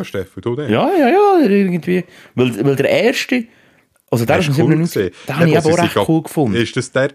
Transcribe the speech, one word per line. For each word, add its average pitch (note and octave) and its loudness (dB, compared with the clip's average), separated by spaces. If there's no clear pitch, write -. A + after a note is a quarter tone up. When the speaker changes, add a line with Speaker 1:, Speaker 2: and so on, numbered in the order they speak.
Speaker 1:
Stefan, - -10
du A#2+ -6
nicht? C#3 -6
Speaker 2:
Ja, E3+ 2
ja, C#4 4
ja, G4 4
irgendwie. F3+ 0
Weil, A#2+ 0
weil C#3 2
der C3+ 0
erste, A3+ -2
also A#2 0
der D3 2
Speaker 1:
Das F3 -2
Speaker 2:
ist C#3 0
Speaker 1:
ist - 2
cool E3 4
Speaker 2:
neunzehnhundertsiebundneunzig, C#3+ -2
Speaker 1:
gewesen. - -18
Speaker 2:
den C3+ -8
habe E3+ 2
ich D3+ 4
Speaker 1:
Dort, D#3+ 2
wo D#3 2
Speaker 2:
aber E3 4
auch F3 2
Speaker 1:
sie E3+ 2
Speaker 2:
recht D#3+ -2
Speaker 1:
sich G#3 0
Speaker 2:
cool D#3+ 0
gefunden. B2 -2
Speaker 1:
Ist A2+ -4
das B2+ -6
dort, C3+ -2